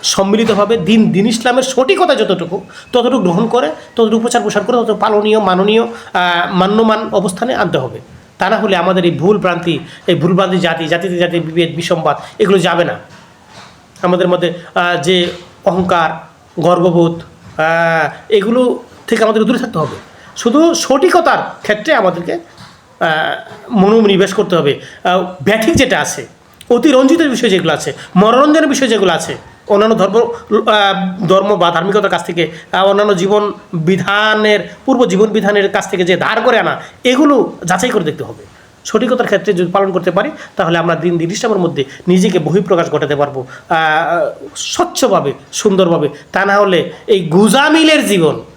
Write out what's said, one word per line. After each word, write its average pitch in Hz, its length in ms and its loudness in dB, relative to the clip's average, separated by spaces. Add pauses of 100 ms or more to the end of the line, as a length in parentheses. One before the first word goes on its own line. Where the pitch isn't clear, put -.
সম্মিলিতভাবে 208 720 0
দিন, 202 340 2
দিন 190 140 0
ইসলামের 254 380 0
সঠিকতা 285 520 0
যতটুকু, 190 500 -4 (260)
ততটুকু 226 280 2
গ্রহণ 180 280 0
করে, 254 240 0 (240)
ততটুকু 226 240 2
প্রচার 226 220 -2
প্রসার 208 220 -2
করে, 247 140 0
তত 214 220 -2
পালনীয়, 214 400 2
মাননীয়, 202 440 2
আহ, 180 680 -4
মান্যমান 214 580 2
অবস্থানে 214 440 -2
আনতে 160 220 -2
হবে। 117 220 -6 (380)
তা 185 120 0
না 220 80 0
হলে 196 180 0
আমাদের 180 300 0
এই 170 60 2
ভুল 165 260 2
ভ্রান্তি, 170 420 -2 (280)
এই 180 80 2
ভুল 165 180 0
ভ্রান্তি 185 260 0
জাতি, 165 280 -2
জাতিতে 175 300 -2
জাতি 175 220 0
বিভেদ, 160 360 -2
বিসম্বাদ, 160 420 -2 (220)
এগুলো 196 200 0
যাবে 170 260 0
না। 127 80 -6 (1080)
আমাদের 180 260 0
মধ্যে, 175 260 -2 (220)
আহ, 175 260 0
যে 175 300 0 (340)
অহংকার, 180 440 0 (520)
গর্ববোধ, 170 600 2 (380)
আহ, 165 500 0 (200)
এগুলো 233 540 0 (240)
থেকে 226 160 0
আমাদের 214 200 2
দূরে 233 160 0
থাকতে - 200 -6
হবে। 143 160 -4 (400)
শুধু 302 380 2
সঠিকতার 330 640 2 (240)
ক্ষেত্রে 214 320 -2
আমাদেরকে, 175 400 -2
আহ, - 760 -8 (640)
মনোনিবেশ 202 600 4
করতে 180 220 0
হবে। 143 240 0 (240)
আহ, 185 200 0 (200)
ব্যাঠিক 226 320 2
যেটা 202 240 0
আছে, 139 280 -6 (420)
অতিরঞ্জিত 269 520 4
বিষয় 247 280 0
যেগুলো 165 240 0
আছে, 143 200 -6 (220)
মনোরঞ্জনের 285 540 4
বিষয় 269 180 0
যেগুলো 196 260 2
আছে, 156 240 -6 (300)
অন্যান্য 214 280 2
ধর্ম, 196 200 0
আহ, 208 1120 0
ধর্ম 196 280 2
বা 170 160 0
ধার্মিকতার 196 380 0
কাছ 175 160 -4
থেকে, 165 260 -4 (200)
আহ, 190 140 0
অন্যান্য 202 320 2
জীবন 202 360 0 (200)
বিধানের, 202 840 0 (260)
পূর্ব 247 200 2
জীবন 190 220 2
বিধানের 202 420 0
কাছ 196 200 -4
থেকে 180 140 -2
যে 175 140 0
ধার 208 240 -2
করে 240 180 2
আনা, 156 220 -2 (220)
এগুলো 262 520 2 (100)
যাচাই 180 240 0
করে 208 140 -2
দেখতে 147 200 -6
হবে। - 200 -16 (420)
সঠিকতার 247 400 0
ক্ষেত্রে 202 280 0
যদি 175 180 -2
পালন 196 200 0
করতে 180 200 -2
পারি, 214 200 -2 (240)
তাহলে 170 220 0
আমরা 170 180 0
দিন, 170 220 -2
দিন 165 140 -4
ইসলামের 220 260 -2
মধ্যে 165 260 -2 (240)
নিজেকে 180 320 2
বহিঃপ্রকাশ 165 500 0
ঘটাতে 147 260 -2
পারবো, 131 300 -4 (240)
আহ, 160 840 -2
স্বচ্ছভাবে, 196 800 -2 (180)
সুন্দরভাবে। 175 580 0 (220)
তা 185 140 -2
না 196 120 2
হলে 185 340 0 (160)
এই 202 120 2
গুজামিলের 269 880 2
জীবন 180 340 0 (160)